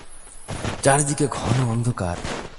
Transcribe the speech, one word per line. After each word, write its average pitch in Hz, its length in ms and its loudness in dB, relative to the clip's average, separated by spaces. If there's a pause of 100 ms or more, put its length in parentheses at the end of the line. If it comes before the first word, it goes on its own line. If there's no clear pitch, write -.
(840)
চারিদিকে 143 440 4
ঘন 123 420 2
অন্ধকার 113 480 0 (420)